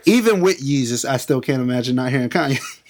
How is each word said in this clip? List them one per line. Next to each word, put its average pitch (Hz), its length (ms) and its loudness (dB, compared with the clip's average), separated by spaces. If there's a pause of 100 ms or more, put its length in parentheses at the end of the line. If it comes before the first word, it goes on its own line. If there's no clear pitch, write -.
Even 220 360 4
with 185 200 2
Yeezus, 135 480 -2
I 135 80 0
still 131 240 0
can't 131 220 -2
imagine 123 340 -2
not 127 140 -2
hearing 127 180 0
Kanye. 139 320 0 (300)